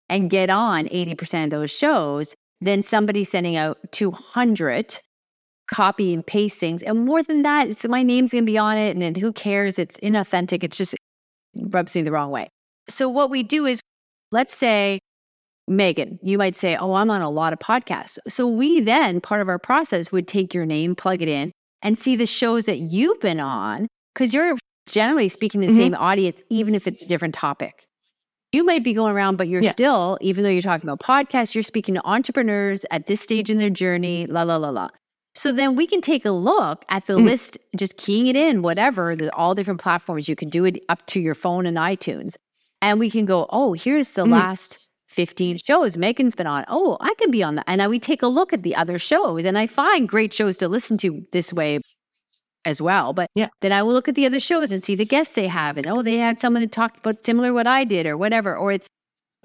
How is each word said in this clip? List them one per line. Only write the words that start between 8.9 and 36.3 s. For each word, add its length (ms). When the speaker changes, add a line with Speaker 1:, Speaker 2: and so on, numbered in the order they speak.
Speaker 1:
and 100
then 140
who 160
cares? 480
It's 180
inauthentic. 640
It's 140
just, 180
it 40
rubs 420
me 60
the 100
wrong 200
way. 180
So 180
what 220
we 140
do 240
is, 120
let's 240
say, 440
Megan, 560
you 160
might 160
say, 200
"Oh, 180
I'm 180
on 100
a 80
lot 240
of 60
podcasts." 580
So 200
we 320
then, 420
part 200
of 80
our 100
process, 520
would 160
take 280
your 100
name, 300
plug 260
it 80
in, 220
and 160
see 160
the 100
shows 400
that 140
you've 400
been 200
on, 480
'cause 180
you're 240
generally 420
speaking 320
to 60
the 60
Speaker 2:
Mm-hmm. 80
Speaker 1:
same 140
audience, 540
even 240
if 140
it's 160
a 20
different 300
topic. 500
You 120
might 200
be 100
going 200
around, 240
but 100
you're 140
Speaker 2:
Yeah. 80
Speaker 1:
still, 520
even 220
though 60
you're 140
talking 260
about 100
podcasts, 540
you're 80
speaking 320
to 100
entrepreneurs 840
at 160
this 160
stage 300
in 80
their 100
journey, 560
la, 160
la, 160
la, 140
la. 180
So 160
then 240
we 100
can 160
take 240
a 60